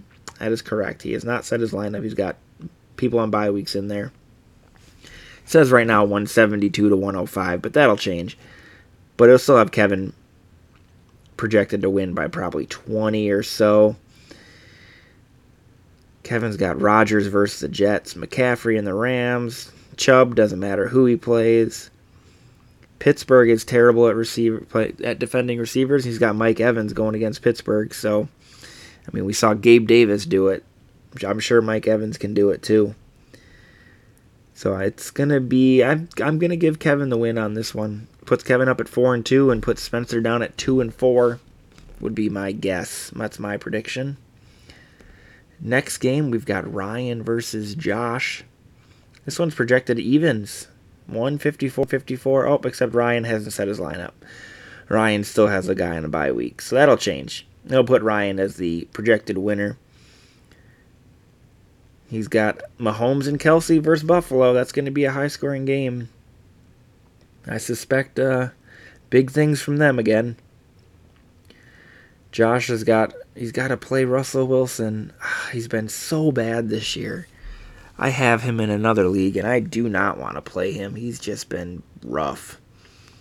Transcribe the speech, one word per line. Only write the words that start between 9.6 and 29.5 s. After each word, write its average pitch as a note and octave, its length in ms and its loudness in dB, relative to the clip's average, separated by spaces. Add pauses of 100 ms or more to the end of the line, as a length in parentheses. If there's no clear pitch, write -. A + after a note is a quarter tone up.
Kevin G2 400 0 (1200)
projected G#2 460 0
to G2 80 0
win F#2+ 240 -2
by D2+ 140 -4
probably E2+ 380 -6
twenty G#2+ 640 -2
or G2+ 120 2
so. G#2+ 540 4 (2250)
Kevin's A2 360 -4
got F2 220 -2
Rodgers G#2+ 480 4
versus G2+ 320 0
the D2 80 -6
Jets, G2 460 0
McCaffrey A#2 640 -2
and G#2 80 -4
the F#2+ 80 -4
Rams. B2 800 -4 (240)
Chubb, B2+ 400 6
doesn't G2+ 240 4
matter G2 260 -2
who B2+ 200 4
he A#2+ 100 4
plays. A2+ 720 2 (1120)
Pittsburgh B2+ 480 4
is A2+ 160 2
terrible A#2 440 4
at G#2 60 2
receiver, A2+ 460 -2
play, - 320 -4 (100)
at A2+ 180 -6
defending B2 380 -4
receivers. C3 460 0
He's A#2 140 -6
got A2 180 2
Mike A2+ 240 2
Evans A2+ 320 0
going A2 220 -2
against G#2+ 280 -4
Pittsburgh. G#2+ 520 -2
So, G#2+ 340 -2 (800)
I - 60 -16
mean, G2 120 -4
we G2+ 80 -4
saw G#2+ 220 2